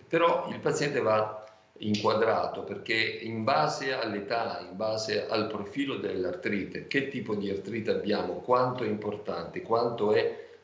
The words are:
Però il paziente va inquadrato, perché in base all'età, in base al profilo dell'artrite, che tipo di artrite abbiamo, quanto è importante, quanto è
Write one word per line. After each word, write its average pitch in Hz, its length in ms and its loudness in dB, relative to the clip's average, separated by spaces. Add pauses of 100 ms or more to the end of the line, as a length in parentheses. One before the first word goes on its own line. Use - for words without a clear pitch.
Però 170 420 4
il 113 120 -8
paziente 143 400 0
va 107 400 2 (420)
inquadrato, 104 800 2
perché 101 320 -4
in 110 480 -2
base 139 520 2
all'età, 110 760 -2
in 92 80 -10
base 107 500 0
al 110 200 2
profilo 107 500 -4
dell'artrite, 95 920 -2
che 135 220 0
tipo 110 260 -4
di 101 140 -2
artrite 107 420 -4
abbiamo, 92 440 0
quanto 123 500 2
è - 20 0
importante, 98 760 -4
quanto 113 500 2
è - 360 2 (160)